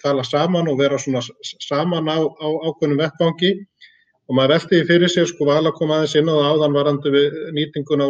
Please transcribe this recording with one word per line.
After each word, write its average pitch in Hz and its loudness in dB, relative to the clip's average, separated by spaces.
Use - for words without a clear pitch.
tala 139 0
saman 165 0
og 131 0
vera 139 2
svona 131 -4
s-, - -16
s-, - -16
saman 156 -2
á, 160 0
á 156 -4
ákveðnum 147 -2
vettvangi. 170 0
Og 127 0
maður 135 4
velti 170 2
því 156 2
fyrir 170 4
sér, 170 2
sko, 143 -2
Vala 156 2
kom 156 -2
aðeins 156 0
inn 165 0
á 156 2
það 143 2
áðan 147 2
varðandi 143 0
við 147 0
nýtinguna 147 -2
á - 0